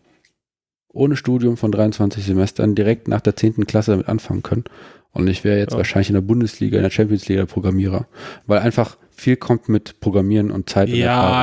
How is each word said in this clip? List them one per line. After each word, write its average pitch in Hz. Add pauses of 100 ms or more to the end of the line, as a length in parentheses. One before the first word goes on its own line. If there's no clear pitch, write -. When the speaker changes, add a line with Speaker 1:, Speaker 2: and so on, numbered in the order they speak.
(920)
Speaker 1:
ohne 143
Studium 120
von 110
dreiundzwanzig 104
Semestern 98
direkt 107
nach 107
der -
zehnten 110
Klasse 107
damit 95
anfangen 98
können. 113 (460)
Und 90
ich 95
wäre 104
jetzt 101
Speaker 2:
Ja. 117
Speaker 1:
wahrscheinlich 101
in 101
der 95
Bundesliga, 107
in 98
der 98
Champions 104
League 95
der 98
Programmierer. 95 (380)
Weil 104
einfach 113 (120)
viel -
kommt -
mit -
Programmieren 101
und 95
Zeit 101
und 120
Speaker 2:
Ja, 120 (200)